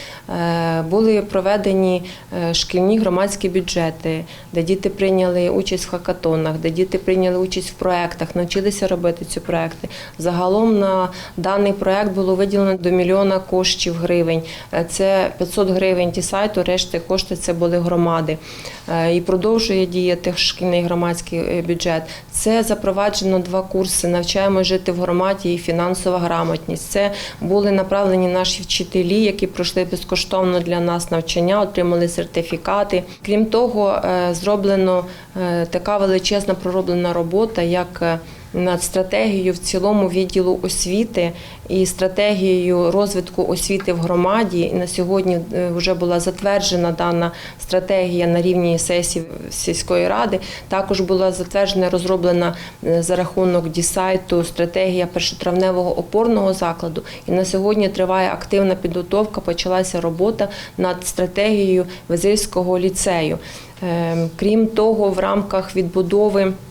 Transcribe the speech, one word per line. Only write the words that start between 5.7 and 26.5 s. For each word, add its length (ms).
в 60
хакатонах, 640
де 140
діти 280
прийняли 400
участь 320
в 20
проектах, 640
навчилися 520
робити 360
ці 160
проекти. 480
Загалом 600
на 300
даний 360
проект 400
було 220
виділено 440
до 120
мільйона 480
коштів 560
гривень. 480
Е, 160
це 500
п'ятсот 320
гривень 400
«Дісайту», 520
решти 380
кошти 360
це 160
були 260
громади. 600
Е, 280
і 40
продовжує 640
діяти 500
шкільний 460
громадський, 220
е, 240
бюджет. 400
Це 320
запроваджено 760
два 240
курси 460
«Навчаємо 540
жити 300
в 80
громаді» 540
і 40
«Фінансова 600
грамотність». 720